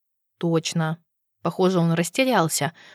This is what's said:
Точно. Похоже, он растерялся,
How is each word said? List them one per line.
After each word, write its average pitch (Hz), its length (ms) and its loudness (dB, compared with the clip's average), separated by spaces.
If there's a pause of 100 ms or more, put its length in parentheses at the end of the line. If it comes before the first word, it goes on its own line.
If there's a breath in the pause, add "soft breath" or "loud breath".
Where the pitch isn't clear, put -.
(380)
Точно. 160 600 -2 (460)
Похоже, 185 360 0
он 170 140 2
растерялся, 170 800 0 (220 loud breath)